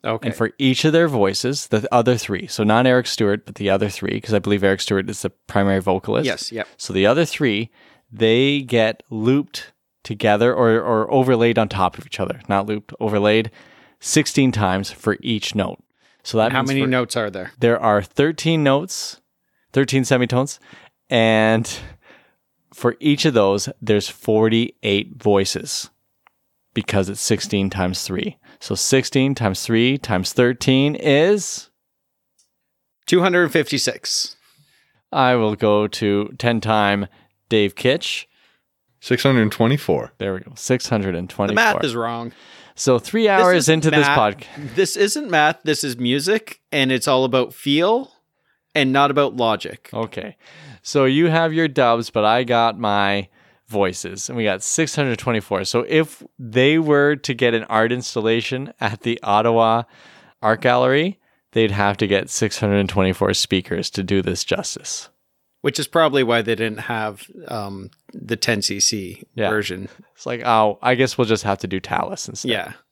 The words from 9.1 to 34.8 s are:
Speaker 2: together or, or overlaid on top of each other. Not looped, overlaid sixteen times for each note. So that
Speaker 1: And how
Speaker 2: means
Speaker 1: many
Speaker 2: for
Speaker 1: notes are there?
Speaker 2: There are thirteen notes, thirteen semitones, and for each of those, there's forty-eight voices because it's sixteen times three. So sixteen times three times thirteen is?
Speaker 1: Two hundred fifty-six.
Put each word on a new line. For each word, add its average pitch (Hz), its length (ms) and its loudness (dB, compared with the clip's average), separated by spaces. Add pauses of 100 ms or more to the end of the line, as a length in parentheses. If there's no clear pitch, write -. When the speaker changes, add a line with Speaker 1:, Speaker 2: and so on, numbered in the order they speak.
Speaker 2:
together 110 500 2
or, 113 280 4
or 110 300 -2
overlaid 120 480 2
on 110 100 2
top 92 280 -2
of - 80 -18
each - 140 -12
other. 92 280 -6
Not 98 200 0
looped, 107 320 -8
overlaid 107 520 0 (480)
sixteen 139 520 2
times 98 400 -2
for - 300 -4
each 110 340 -6
note. 98 240 -4 (440)
So - 140 -4
that 110 100 4
Speaker 1:
And 120 60 -2
how 131 80 2
Speaker 2:
means 131 80 -2
Speaker 1:
many 135 120 0
Speaker 2:
for 131 60 0
Speaker 1:
notes 127 300 -2
are 107 120 -2
there? 92 300 -12
Speaker 2:
There 117 200 2
are 104 220 4
thirteen 156 600 0
notes, 143 560 -2 (540)
thirteen 131 320 2
semitones, 123 540 0 (500)
and 113 600 4 (1040)
for - 260 -2
each 147 260 0
of 147 80 2
those, 101 360 2 (120)
there's 104 280 0
forty-eight 110 1120 0
voices - 680 0 (840)
because 101 360 -2
it's 98 120 -10
sixteen 98 480 -2
times 92 340 -4
three. - 340 -8 (220)
So - 160 -8
sixteen 131 600 0
times 98 280 -2
three 120 340 2
times 95 360 -4
thirteen 131 640 2
is? 165 760 0 (1400)
Speaker 1:
Two 180 160 4
hundred 175 300 2
fifty-six. - 840 -2 (760)